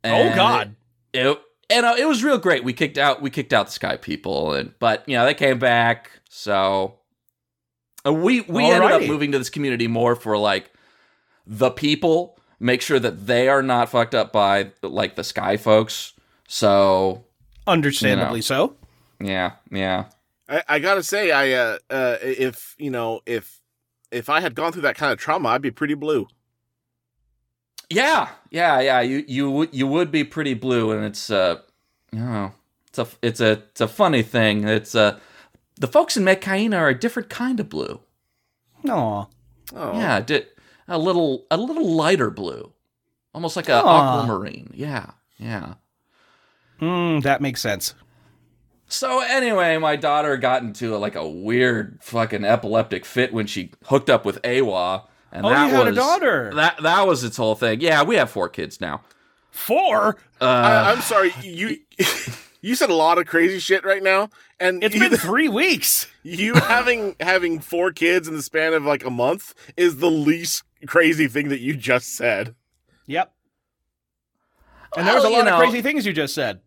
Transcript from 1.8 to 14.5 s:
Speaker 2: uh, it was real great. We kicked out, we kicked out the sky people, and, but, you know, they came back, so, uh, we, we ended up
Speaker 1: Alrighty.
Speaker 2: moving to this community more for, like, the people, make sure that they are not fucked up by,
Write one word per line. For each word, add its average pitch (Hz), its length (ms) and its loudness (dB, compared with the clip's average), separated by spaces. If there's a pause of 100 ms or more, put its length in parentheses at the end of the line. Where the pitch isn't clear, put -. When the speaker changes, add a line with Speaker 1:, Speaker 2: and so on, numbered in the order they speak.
Speaker 2:
uh, 240 120 4
it 269 80 0
was 262 180 0
real 277 140 2
great. 143 260 0
We 127 80 -2
kicked 143 260 -4
out, 139 240 2
we 139 80 -4
kicked - 220 -6
out 107 140 2
the - 60 -16
sky - 240 -6
people, 76 580 -4
and, 67 240 -6
but, 113 300 0
you 139 80 -2
know, 120 80 4
they 143 100 2
came 139 240 2
back, 117 520 2 (180)
so, 98 680 -2 (1120)
uh, 139 60 2
we, 190 300 2
we 175 220 -2
ended 185 260 6
up 165 120 4
Speaker 1:
Alrighty. 151 60 -2
Speaker 2:
moving 147 240 -2
to 139 60 0
this 123 120 -4
community 127 380 -2
more 117 280 2
for, 110 220 -2
like, 101 340 0 (760)
the 110 240 0
people, 160 680 0 (200)
make 123 220 0
sure 143 180 0
that 101 280 -4
they 120 220 2
are 139 140 4
not 120 280 0
fucked 117 240 0
up 110 180 0
by, 98 400 2 (100)